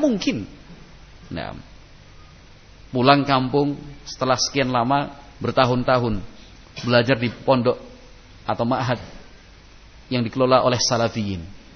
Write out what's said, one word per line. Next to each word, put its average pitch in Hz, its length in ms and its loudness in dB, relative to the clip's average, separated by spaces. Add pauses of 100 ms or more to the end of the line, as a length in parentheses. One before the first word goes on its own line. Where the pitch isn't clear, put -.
mungkin. 208 400 0 (880)
Nah, 58 240 -8 (1400)
pulang 135 320 4
kampung 139 560 0 (240)
setelah 131 320 -2
sekian 127 400 -2
lama, 131 400 0 (240)
bertahun-tahun 120 800 2 (640)
belajar 120 320 4
di 120 160 -2
pondok 123 480 2 (640)
atau 110 240 -2
ma'had 123 320 0 (1120)
yang 123 160 -2
dikelola 127 400 4
oleh 123 160 2
salafiyin, 107 600 -2 (320)